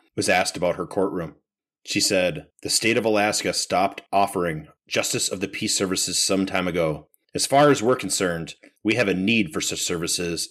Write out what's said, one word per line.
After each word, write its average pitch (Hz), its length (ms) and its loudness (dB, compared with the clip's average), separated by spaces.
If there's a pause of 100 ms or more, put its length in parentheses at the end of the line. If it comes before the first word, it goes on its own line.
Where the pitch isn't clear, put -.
(160)
was 101 120 -2
asked 92 280 2
about 87 200 0
her 90 100 -4
courtroom, 92 500 -4 (500)
she - 140 -2
said, 90 480 0 (140)
"The - 60 -6
state 113 300 2
of 110 80 0
Alaska 104 480 2
stopped - 480 0 (100)
offering 87 540 0 (200)
Justice - 440 -2
of 95 100 -6
the 95 80 -2
Peace - 260 -4
services 92 480 -2
some 98 220 2
time 95 240 -2
ago. 80 400 -2 (260)
As - 120 -2
far 143 240 6
as 127 120 4
we're 123 140 4
concerned, 87 580 -2 (280)
we 110 140 2
have 117 120 2
a 92 60 2
need 98 400 0
for 95 80 -2
such - 180 -4
services, 85 720 -4